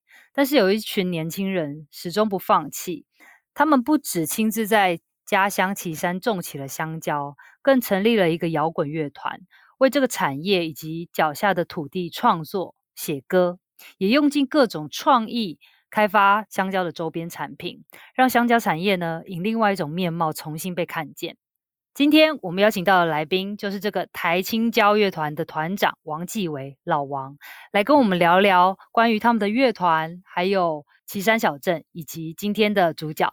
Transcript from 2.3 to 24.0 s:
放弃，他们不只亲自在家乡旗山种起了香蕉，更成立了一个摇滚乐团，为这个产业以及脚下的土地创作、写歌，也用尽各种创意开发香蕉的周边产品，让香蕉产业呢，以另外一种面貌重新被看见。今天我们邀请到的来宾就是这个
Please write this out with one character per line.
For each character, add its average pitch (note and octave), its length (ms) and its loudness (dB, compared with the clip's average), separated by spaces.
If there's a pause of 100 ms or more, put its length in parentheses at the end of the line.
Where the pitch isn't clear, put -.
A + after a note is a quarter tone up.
放 E3 320 0
弃， - 340 -10 (480)
他 D4 140 2
们 C#4+ 160 4
不 D4+ 160 2
只 - 260 -4
亲 A3 260 -2
自 G#3+ 160 -4
在 F#3+ 320 2 (280)
家 G3 240 2
乡 G3 240 0
旗 F3+ 180 -6
山 F3+ 260 -4
种 G3 220 -2
起 - 160 -10
了 C#3 100 -8
香 D#3+ 320 -8
蕉， D3 380 -6 (240)
更 C4 180 4
成 G3 240 0
立 A#3 140 4
了 F3 140 4
一 E3+ 80 0
个 E3+ 100 -2
摇 D#3+ 220 0
滚 D#3+ 180 -4
乐 D3+ 220 -6
团， - 300 -10 (360)
为 C4 140 4
这 C#4+ 100 0
个 C4 80 2
产 C#3+ 340 -4
业 F3+ 240 0
以 D#3+ 60 -8
及 E3 400 -10
脚 D#3 220 0
下 G3 180 0
的 E3+ 140 -2
土 D3+ 200 -8
地 F3+ 220 -6
创 F#3+ 340 0
作、 E3+ 320 -8 (200)
写 C#3+ 320 -6
歌， F3+ 320 2 (400)
也 F#3+ 100 0
用 C#4+ 220 4
尽 C#4 160 0
各 C#4+ 200 2
种 D3+ 240 -6
创 A#3+ 380 2
意 G#3+ 300 -6 (320)
开 G#3+ 160 2
发 G3 440 4
香 F#3+ 200 -4
蕉 F#3 140 -2
的 D#3+ 80 -6
周 D#3+ 180 -6
边 E3+ 200 -8
产 C#3+ 260 -12
品， - 260 -12 (320)
让 B3+ 140 4
香 A#3+ 180 2
蕉 A#3 140 4
产 E3+ 220 -2
业 G3 140 2
呢， E3 280 -4
以 F3 160 -10
另 A3 180 -2
外 G#3 140 2
一 G3 40 -4
种 E3+ 120 -4
面 E3+ 240 -2
貌 E3 220 -2
重 D#3 240 -10
新 F3+ 160 -8
被 F3 100 -2
看 D3 300 -8
见。 - 240 -12 (560)
今 C#4+ 160 2
天 D#4 320 6
我 F3 80 -6
们 F#3 120 0
邀 G#3+ 80 6
请 F#3 140 -2
到 F#3 160 6
的 E3+ 60 4
来 D#3 180 -2
宾 F#3+ 320 -4
就 G3+ 160 -8
是 G3+ 80 -8
这 G3+ 100 -4
个 F#3 220 -4